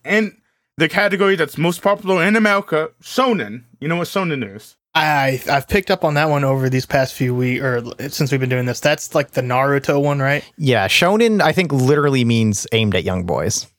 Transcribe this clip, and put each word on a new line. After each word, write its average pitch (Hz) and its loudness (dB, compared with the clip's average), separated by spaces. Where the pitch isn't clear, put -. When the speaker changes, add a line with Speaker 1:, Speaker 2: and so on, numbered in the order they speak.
Speaker 1:
in 208 -2
the 156 2
category 196 0
that's 156 -2
most 170 0
popular 190 0
in 208 2
America, 202 0
shonen. 180 -2
You 139 -8
know 170 -2
what 170 -4
shonen 139 -4
is? - -20
Speaker 2:
I, 139 0
I've 139 0
picked 202 0
up 180 0
on 147 0
that 151 2
one 143 2
over 135 0
these 131 -2
past 131 0
few 127 -2
weeks, 127 -2
or 127 -2
l-, 120 -8
since 143 -4
we've 135 0
been 131 -2
doing 127 0
this. 123 -4
That's, - -2
like, 147 -2
the 180 -4
Naruto 139 0
one, 143 0
right? 139 0
Speaker 3:
Yeah, 117 2
shonen, 214 2
I 151 2
think, 175 -2
literally 135 2
means 113 2
aimed 110 2
at 90 0
young 92 -2
boys. 85 -4